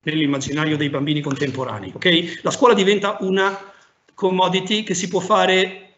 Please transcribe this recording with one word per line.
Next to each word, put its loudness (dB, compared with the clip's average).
nell'immaginario 0
dei -2
bambini 0
contemporanei, -4
ok? 0
La 0
scuola 6
diventa 2
una 0
commodity 0
che -4
si -4
può -2
fare 0